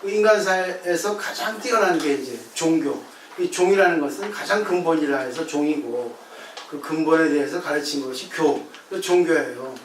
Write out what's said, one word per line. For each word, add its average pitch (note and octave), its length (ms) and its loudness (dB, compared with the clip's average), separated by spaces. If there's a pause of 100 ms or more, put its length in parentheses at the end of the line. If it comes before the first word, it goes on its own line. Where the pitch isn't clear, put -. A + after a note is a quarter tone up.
그 G3 100 -6
인간 G#3+ 300 4
사회에서 F#3 760 0
가장 - 420 -6
뛰어난 G3 380 2
게 C#3+ 160 2
이제 C3 240 -4 (160)
종교. D#3+ 500 0 (360)
이 F3 120 0
종이라는 F3+ 500 4
것은 G3 300 -4
가장 G#3 320 -2
근본이라 D#3+ 560 0
해서 C3 260 -4
종이고 C#3+ 720 -2 (540)
그 C#3+ 120 -10
근본에 D#3 480 2
대해서 C#3+ 320 0
가르친 C#3+ 420 -4
것이 B2+ 260 -8
교, D3+ 380 0 (220)
그 F#3+ 100 -6
종교예요. D#3+ 840 2